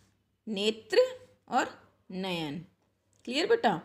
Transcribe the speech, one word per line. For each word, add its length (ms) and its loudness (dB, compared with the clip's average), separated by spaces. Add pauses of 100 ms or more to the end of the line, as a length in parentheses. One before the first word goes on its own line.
(480)
नेत्र 540 2 (460)
और 220 0 (420)
नयन। 480 -4 (680)
क्लियर 200 -2
बेटा? 380 2